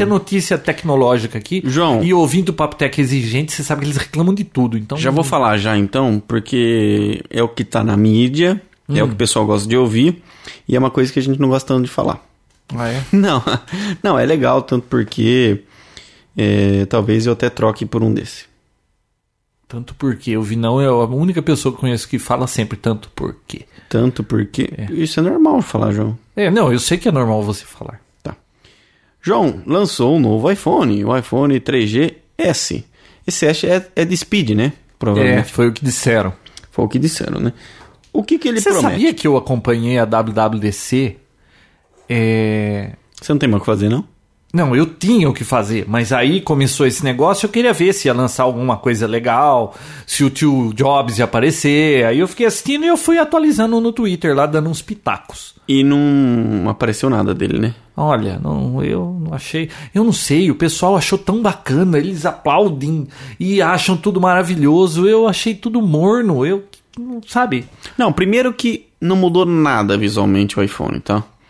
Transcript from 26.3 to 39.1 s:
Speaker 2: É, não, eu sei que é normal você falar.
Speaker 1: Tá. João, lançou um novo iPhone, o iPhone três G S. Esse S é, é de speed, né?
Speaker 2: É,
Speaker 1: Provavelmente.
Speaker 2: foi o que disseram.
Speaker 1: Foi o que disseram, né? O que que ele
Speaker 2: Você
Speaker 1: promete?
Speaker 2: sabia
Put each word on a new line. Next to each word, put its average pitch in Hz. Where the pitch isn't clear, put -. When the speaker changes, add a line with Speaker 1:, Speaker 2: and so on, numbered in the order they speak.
Speaker 2:
É, 202
não, 180
eu 120
sei 170
que 247
é 185
normal 113
você 101
falar. -
Speaker 1:
Tá. -
João, 170
lançou 156
um 160
novo 113
iPhone, 139
o 117
iPhone 131
três 120
G 147
S. -
Esse 170
S 160
é, 180
é 165
de 175
speed, 175
né? 107
Speaker 2:
É, 147
Speaker 1:
Provavelmente. 123
Speaker 2:
foi 120
o 117
que 110
disseram. 110
Speaker 1:
Foi 113
o 104
que 127
disseram, -
né? 117
O 254
que 320
que 277
ele 226
Speaker 2:
Você 392
Speaker 1:
promete? -
Speaker 2:
sabia 320